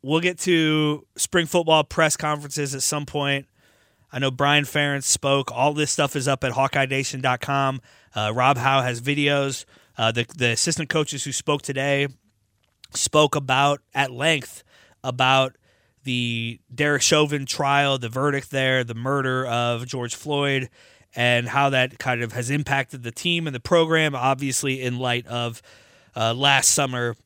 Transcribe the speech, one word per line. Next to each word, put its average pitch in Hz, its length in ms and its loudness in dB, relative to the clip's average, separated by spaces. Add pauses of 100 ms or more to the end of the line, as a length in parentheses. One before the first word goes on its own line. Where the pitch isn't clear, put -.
We'll 151 180 0
get 180 200 0
to 156 640 2 (100)
spring - 280 0
football 160 400 4
press 156 320 2
conferences 147 580 -4
at 131 80 -6
some 147 220 -2
point. 143 420 -2 (640)
I 127 80 -8
know 135 120 2
Brian 143 340 2
Ferentz 143 400 -2
spoke. 139 480 0
All 135 220 0
this 147 160 0
stuff 147 260 0
is 131 100 -2
up 135 160 0
at 127 100 -2
Hawkeye 135 340 0
nation 135 340 -4
dot 127 220 0
com. 139 400 -2 (320)
Uh, 107 200 -2
Rob 127 220 4
Howe 135 240 2
has 120 220 -4
videos. 143 640 0 (320)
Uh, 113 120 2
the, 117 240 -2
the 120 180 2
assistant - 360 -2
coaches 151 360 -2
who 139 80 -8
spoke 147 280 -2
today 139 480 0 (880)
spoke 151 420 4
about, 139 460 2 (120)
at 135 160 0
length, 139 540 -2 (400)
about 131 520 2 (480)
the 117 540 -4 (160)
Derek 147 280 0
Chauvin 147 420 2
trial, 139 540 0
the 120 100 -6
verdict 135 420 -2
there, 131 340 0
the 117 100 -8
murder 131 520 -2
of 120 400 -2
George 123 280 -8
Floyd, 143 560 -2 (440)
and 120 340 2
how 139 200 2
that 131 300 0
kind 120 240 -2
of 113 100 -6
has 120 180 -6
impacted 139 520 -4
the 117 100 -10
team 170 340 -2
and 139 80 -6
the 117 60 -8
program, 160 540 2
obviously 131 680 -2
in 123 180 -4
light 123 280 -2
of, 120 340 -6 (560)
uh, 113 160 2
last 135 380 4
summer 123 560 -2